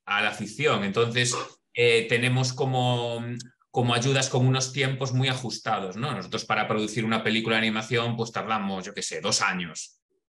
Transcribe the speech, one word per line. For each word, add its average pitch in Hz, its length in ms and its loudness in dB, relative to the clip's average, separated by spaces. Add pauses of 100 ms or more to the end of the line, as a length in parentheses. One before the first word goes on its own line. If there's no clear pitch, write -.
a 101 160 0
la 104 100 0
ficción. 110 540 0
Entonces, 117 500 2 (380)
eh, 117 340 4
tenemos 127 460 2
como, 123 680 0 (480)
como 120 240 2
ayudas 135 360 2
con 127 180 4
unos 131 240 2
tiempos 131 420 -2
muy 131 140 2
ajustados, 107 720 -4
¿no? 131 180 -4
Nosotros 92 300 -6
para 107 220 0
producir 107 380 0
una 113 180 0
película 113 340 2
de 110 60 2
animación, 113 520 0
pues 113 160 -4
tardamos, 98 540 -4
yo 101 80 -12
qué 95 100 -8
sé, 78 180 -6
dos 107 200 0
años. 92 580 -4 (320)